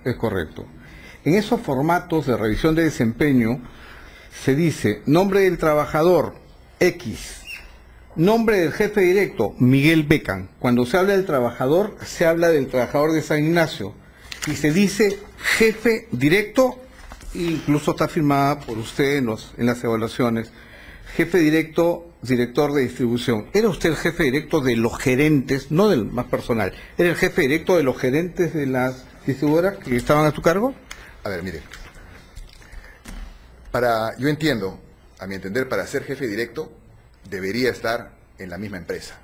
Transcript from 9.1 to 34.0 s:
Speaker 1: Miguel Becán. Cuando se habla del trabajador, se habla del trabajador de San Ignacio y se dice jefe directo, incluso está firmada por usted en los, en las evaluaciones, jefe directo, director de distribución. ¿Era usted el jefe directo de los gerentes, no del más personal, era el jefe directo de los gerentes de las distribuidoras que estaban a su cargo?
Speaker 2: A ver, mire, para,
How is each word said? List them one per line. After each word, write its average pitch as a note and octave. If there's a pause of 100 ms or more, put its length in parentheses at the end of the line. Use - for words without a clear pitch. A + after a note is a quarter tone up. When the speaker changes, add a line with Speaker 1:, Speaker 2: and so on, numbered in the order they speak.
Speaker 1:
Miguel C#3
Becán. A2+ (100)
Cuando B2
se D3+
habla F#3+
del F#3+
trabajador, C#3+
se -
habla E3+
del D3
trabajador C#3+
de D#3+
San D3+
Ignacio D#3 (540)
y D3
se D3+
dice G3 (380)
jefe A3
directo, G3+ (560)
incluso E3
está D#3+
firmada C#3+
por A#2+
usted C#3
en C3
los, A2
en A#2+
las A#2+
evaluaciones, A2+ (640)
jefe E3+
directo, D#3+ (160)
director B2
de C#3+
distribución. A#2+
¿Era A3
usted E3
el D3
jefe F3
directo D3
de B2
los A2+
gerentes, C3+
no G3
del B2+
más A#2+
personal, A2+ (240)
era F3
el D#3+
jefe F#3
directo D#3+
de D#3
los B2+
gerentes D#3+
de D3
las B2+ (200)
distribuidoras D#3+
que B2+
estaban D3
a D3+
su D#3
cargo? G3 (500)
Speaker 2:
A G#2+
ver, F2+
mire, E2+ (2000)
para, A2+